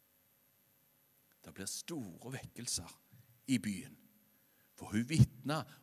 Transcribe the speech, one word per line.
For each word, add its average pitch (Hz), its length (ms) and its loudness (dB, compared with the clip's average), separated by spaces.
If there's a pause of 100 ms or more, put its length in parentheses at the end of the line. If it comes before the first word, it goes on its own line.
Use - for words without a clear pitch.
(1400)
Det 117 120 -16
blir 98 160 -6
store 120 640 -8
vekkelser - 560 -6 (640)
i 113 80 6
byen, 104 320 -4 (800)
for - 160 -12
hun 117 160 4
vitnet 143 760 4